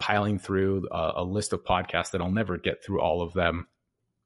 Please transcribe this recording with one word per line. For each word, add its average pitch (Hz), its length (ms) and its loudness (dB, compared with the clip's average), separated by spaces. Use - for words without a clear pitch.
piling 104 360 2
through, 95 520 0
uh, 82 260 -2
a 90 80 -2
list 98 300 -2
of 87 100 -4
podcasts 90 480 0
that 92 100 -2
I'll 87 80 0
never 95 280 0
get - 260 -2
through 98 160 -2
all 87 220 2
of 85 100 -4
them, 85 360 0